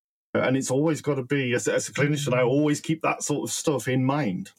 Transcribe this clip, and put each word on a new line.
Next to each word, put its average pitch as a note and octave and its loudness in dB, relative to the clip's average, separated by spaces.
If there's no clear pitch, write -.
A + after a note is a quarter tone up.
and B2+ 2
it's C3 -2
always D3 2
gotta C#3 -2
be, B2+ 0
as, A#2+ 0
as - 0
a - -12
clinician, C#3+ 0
I B2+ 4
always D3 2
keep - -2
that - -2
sort C#3+ -2
of - -6
stuff - -2
in B2+ 2
mind, C3 -2